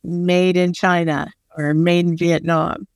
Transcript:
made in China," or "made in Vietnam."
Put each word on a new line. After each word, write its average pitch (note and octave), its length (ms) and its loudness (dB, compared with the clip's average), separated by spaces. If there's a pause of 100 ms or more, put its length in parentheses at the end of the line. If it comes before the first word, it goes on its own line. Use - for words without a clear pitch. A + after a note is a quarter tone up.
made F3+ 540 0
in F3+ 160 2
China," E3+ 600 -2 (240)
or D3+ 160 -2
"made F3 340 2
in E3 100 0
Vietnam." E3 800 -2